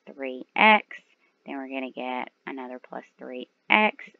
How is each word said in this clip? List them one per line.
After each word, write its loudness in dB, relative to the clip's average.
three -10
x, 6
then -10
we're -10
gonna -6
get -6
another -10
plus -14
three -12
x, 4